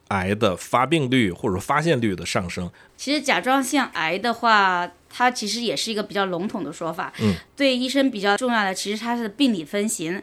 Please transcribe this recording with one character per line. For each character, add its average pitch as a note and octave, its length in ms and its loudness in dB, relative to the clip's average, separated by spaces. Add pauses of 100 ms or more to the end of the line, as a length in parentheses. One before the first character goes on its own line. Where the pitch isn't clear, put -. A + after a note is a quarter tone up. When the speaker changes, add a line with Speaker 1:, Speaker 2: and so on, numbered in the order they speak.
Speaker 1:
癌 G2 260 0
的 G#2+ 220 2
发 - 280 0
病 C#3+ 240 0
率 A#2+ 220 4
或 F#2+ 180 -4
者 F#2 80 0
发 C#3+ 240 0
现 D#3 200 2
率 G#2+ 120 2
的 E2+ 120 -6
上 F#2 240 -2
升？ F2+ 200 -6 (280)
Speaker 2:
其 C#4 180 -2
实 D4+ 60 0
甲 C4+ 180 2
状 C4+ 240 2
腺 C4 300 0
癌 E3 260 -2
的 A#3 140 -2
话， G3 560 4 (200)
它 B3 200 2
其 B3 180 -4
实 G#3+ 140 -4
也 A3 140 -2
是 - 160 -4
一 A3 40 -6
个 G#3 80 -2
比 - 100 -10
较 G3 120 0
笼 F#3 220 -2
统 A3 180 -6
的 D3+ 80 -8
说 E3 180 -4
法。 E3+ 300 -8
Speaker 1:
嗯。 G#2+ 120 4 (220)
Speaker 2:
对 C4+ 200 4
医 B3+ 120 -2
生 C4+ 220 2
比 G#3+ 100 -4
较 G3+ 160 2
重 B3 160 0
要 A3+ 120 2
的， F#3+ 100 0
其 G3 180 -4
实 G#3+ 80 -4
它 A#3 160 -4
是 A#3 140 -4
病 B3 240 4
理 E3 100 -2
分 G3+ 240 -2
型。 F3 360 -4